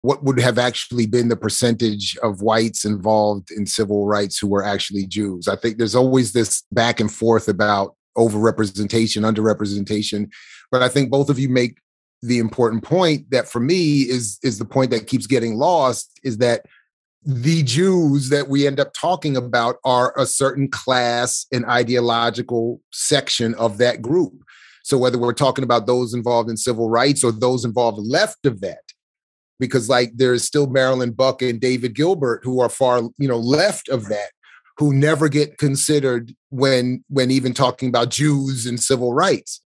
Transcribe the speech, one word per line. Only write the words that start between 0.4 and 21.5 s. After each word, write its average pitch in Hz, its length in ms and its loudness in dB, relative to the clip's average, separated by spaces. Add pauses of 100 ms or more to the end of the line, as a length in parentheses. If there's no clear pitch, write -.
actually 123 480 -2
been 117 220 0
the 117 80 2
percentage 110 880 -2
of 101 180 -4
whites 113 440 0
involved 104 680 0
in 104 140 -4
civil 101 420 -2
rights 104 320 -2
who 104 80 -4
were 98 160 0
actually 101 420 -4
Jews. 95 440 -4
I 95 80 -2
think 113 200 -2
there's 113 160 0
always 131 380 4
this - 400 0
back 117 300 0
and 107 100 0
forth 113 380 2
about 101 460 0 (220)
overrepresentation, 107 1120 0
underrepresentation. 104 1000 -2 (400)
But 127 100 2
I 127 60 4
think 127 240 2
both 139 180 2
of 139 80 2
you 135 120 0
make 123 280 0 (440)
the 120 180 0
important 113 440 0
point 165 480 0
that 120 180 0
for 120 100 -6
me 147 440 2
is, 120 400 -4
is 113 160 -2
the 113 60 -4
point 131 260 0
that 113 160 -2
keeps 110 200 -2
getting 117 280 0
lost, 139 680 0
is 117 140 -4
that 120 280 0 (580)
the 143 380 0
Jews 143 680 2
that 143 200 0
we 143 160 2
end 139 140 0
up 135 200 -2
talking 156 380 -2
about 120 380 0 (100)
are 123 320 2
a 135 80 2
certain 135 420 0
class 123 840 -2